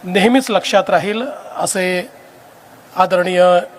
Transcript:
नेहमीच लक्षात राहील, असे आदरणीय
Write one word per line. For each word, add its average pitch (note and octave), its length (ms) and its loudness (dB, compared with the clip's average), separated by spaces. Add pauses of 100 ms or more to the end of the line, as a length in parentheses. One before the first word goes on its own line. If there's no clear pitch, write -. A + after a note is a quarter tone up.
नेहमीच A3 460 2
लक्षात F#3+ 400 0
राहील, G3+ 320 -2 (340)
असे F#3 280 -4 (1120)
आदरणीय F3+ 460 2 (360)